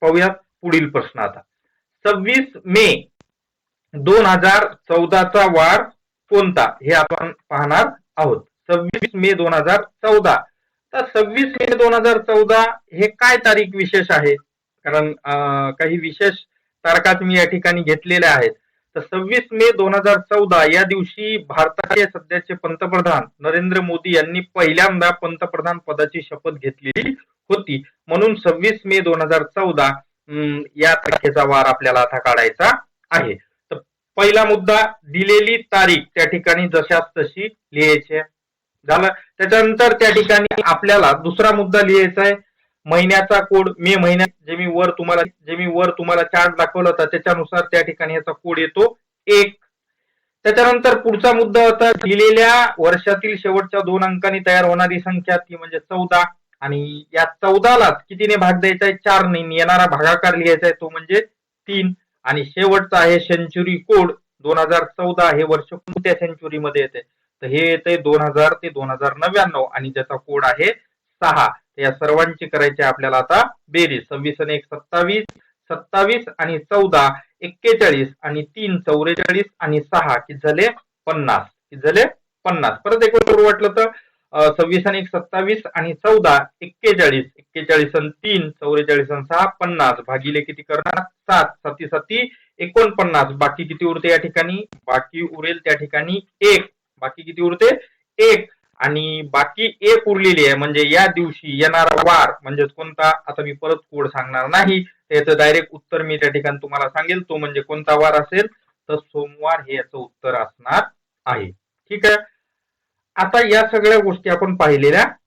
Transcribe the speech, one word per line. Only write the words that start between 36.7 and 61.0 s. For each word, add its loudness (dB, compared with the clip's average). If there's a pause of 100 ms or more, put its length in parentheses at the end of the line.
तशी -6 (240)
लिहायची 0
आहे. -8 (460)
झालं. 2 (300)
त्याच्यानंतर 4
त्या 4
ठिकाणी 2
आपल्याला 4
दुसरा 0
मुद्दा 0
लिहायचा 2
आहे, 2 (520)
महिन्याचा 2
कोड. 2 (100)
मे 0
महिन्यात 0
जे -8
मी -6
वर 0
तुम्हाला, -2
जे -8
मी -6
वर 0
तुम्हाला -2
चार्ट 0
दाखवला 0
होता, 0
त्याच्यानुसार -2
त्या 0
ठिकाणी -8
याचा -6
कोड -6
येतो 0 (280)
एक. 2 (840)
त्याच्यानंतर 2
पुढचा 2
मुद्दा 4
होता, 4
दिलेल्या 4
वर्षातील 0
शेवटच्या -2
दोन -2
अंकांनी -4
तयार 2
होणारी 0
संख्या, -4
ती -10
म्हणजे -12
चौदा. -2 (380)
आणि -8 (100)
या 2
चौदालाच 2
कितीने -2
भाग 2
द्यायचा 0
आहे? 2
चार 2
ने. -2
येणारा 2
भागाकार 0
लिहायचा 2
आहे, 4
तो -10
म्हणजे -2 (460)